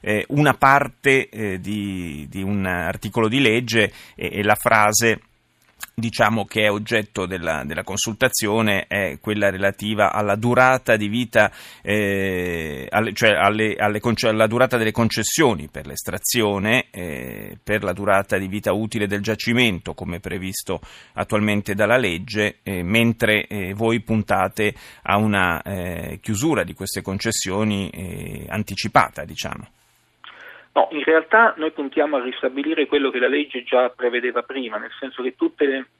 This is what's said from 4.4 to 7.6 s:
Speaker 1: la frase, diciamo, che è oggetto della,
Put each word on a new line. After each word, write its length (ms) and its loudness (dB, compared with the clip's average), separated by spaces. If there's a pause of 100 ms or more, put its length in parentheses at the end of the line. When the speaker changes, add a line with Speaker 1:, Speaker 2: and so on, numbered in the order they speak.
Speaker 1:
la 100 6
frase, 680 4 (720)
diciamo, 500 0
che 180 -2
è 80 4
oggetto 560 -2
della, 380 -4